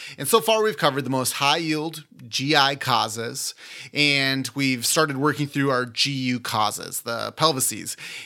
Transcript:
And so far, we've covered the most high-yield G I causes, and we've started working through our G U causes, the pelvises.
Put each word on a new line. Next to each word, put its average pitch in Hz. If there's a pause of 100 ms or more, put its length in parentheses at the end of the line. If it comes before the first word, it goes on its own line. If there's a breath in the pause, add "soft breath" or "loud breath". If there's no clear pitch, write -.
(160 loud breath)
And 143
so -
far, 220
we've 214
covered 139
the 123
most 131
high-yield 156 (240)
G 135
I 139
causes, 117 (360 loud breath)
and 135
we've 131
started 156
working 143
through 139
our 127
G 139
U 127
causes, 107
the 110
pelvises. 131 (300 loud breath)